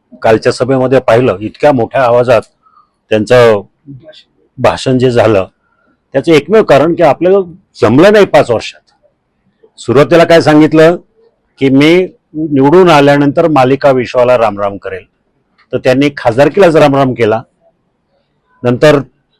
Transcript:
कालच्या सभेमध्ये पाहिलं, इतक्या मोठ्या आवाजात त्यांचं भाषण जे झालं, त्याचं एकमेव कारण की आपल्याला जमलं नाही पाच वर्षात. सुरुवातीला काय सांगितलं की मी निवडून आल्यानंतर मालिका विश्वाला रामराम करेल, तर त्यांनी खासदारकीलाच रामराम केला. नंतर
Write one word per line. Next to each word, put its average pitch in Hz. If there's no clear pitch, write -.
कालच्या 113
सभेमध्ये 127
पाहिलं, 113
इतक्या 147
मोठ्या 135
आवाजात 120
त्यांचं 110
भाषण 123
जे 127
झालं, 107
त्याचं 135
एकमेव 185
कारण 147
की 175
आपल्याला 175
जमलं 139
नाही 208
पाच 139
वर्षात. -
सुरुवातीला 151
काय 165
सांगितलं 156
की 135
मी 156
निवडून 156
आल्यानंतर 143
मालिका 139
विश्वाला 123
रामराम 101
करेल, 95
तर 127
त्यांनी 135
खासदारकीलाच 151
रामराम 139
केला. 110
नंतर 135